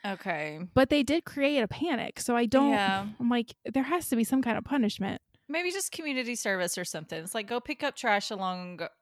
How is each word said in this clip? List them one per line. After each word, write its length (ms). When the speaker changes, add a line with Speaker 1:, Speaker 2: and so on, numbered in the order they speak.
Speaker 1:
Okay. 540
Speaker 2:
But 160
they 140
did 220
create 360
a 60
panic. 520
So 160
I 100
don't, 260
Speaker 1:
Yeah. 340
Speaker 2:
I'm 100
like, 240
there 180
has 260
to 60
be 80
some 180
kind 160
of 60
punishment. 580
Speaker 1:
Maybe 220
just 200
community 440
service 420
or 80
something. 380
It's 120
like, 120
go 120
pick 240
up 120
trash 360
along, 480